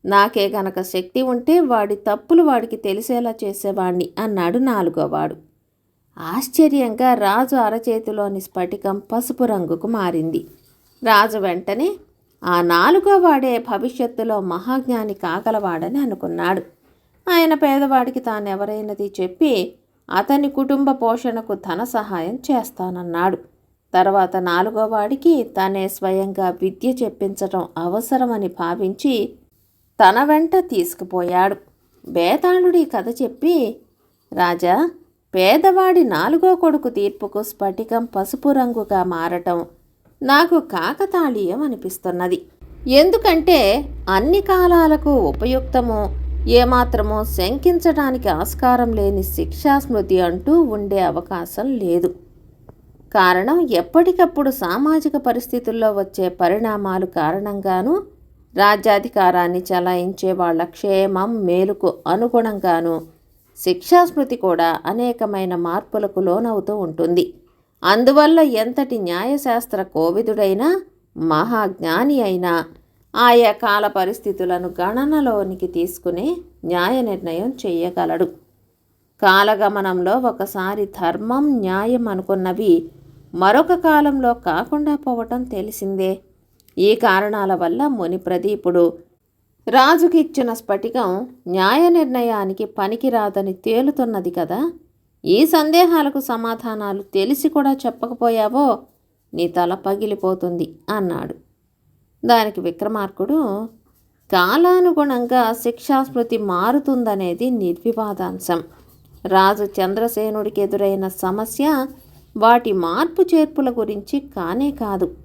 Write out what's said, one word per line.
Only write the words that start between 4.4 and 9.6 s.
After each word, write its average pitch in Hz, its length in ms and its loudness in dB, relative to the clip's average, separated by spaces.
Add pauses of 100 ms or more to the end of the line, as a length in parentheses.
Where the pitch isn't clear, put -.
నాలుగోవాడు. 165 760 -2 (800)
ఆశ్చర్యంగా 254 960 0
రాజు 220 420 0
అరచేతిలోని 214 840 -2
స్ఫటికం 196 600 -6 (100)
పసుపు 247 320 -2
రంగుకు 180 440 -2